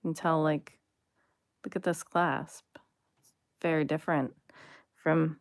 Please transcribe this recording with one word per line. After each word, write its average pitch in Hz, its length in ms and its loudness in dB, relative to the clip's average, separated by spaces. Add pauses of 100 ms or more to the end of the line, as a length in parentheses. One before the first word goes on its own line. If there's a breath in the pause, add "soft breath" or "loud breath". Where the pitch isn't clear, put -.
You 170 80 -2
can 156 40 -4
tell, 160 280 2
like, 156 360 -2 (840)
look - 100 -10
at 185 80 -4
this 175 200 -2
clasp. - 640 -2 (520)
It's - 140 -20 (300)
very 160 220 2
different 151 500 -2 (600 loud breath)
from 160 460 0